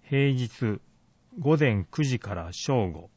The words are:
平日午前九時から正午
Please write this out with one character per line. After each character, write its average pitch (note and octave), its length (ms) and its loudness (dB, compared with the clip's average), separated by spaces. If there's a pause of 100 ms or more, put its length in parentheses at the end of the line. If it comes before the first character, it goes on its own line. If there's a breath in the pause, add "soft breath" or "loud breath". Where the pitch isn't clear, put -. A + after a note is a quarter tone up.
平 C#3 280 2
日 A#2+ 480 -2 (600)
午 D3+ 180 4
前 A2+ 340 2
九 D#3 120 -2
時 B2+ 160 0
か G2 160 -8
ら E2+ 180 -8
正 A#2+ 360 0
午 E2 280 -12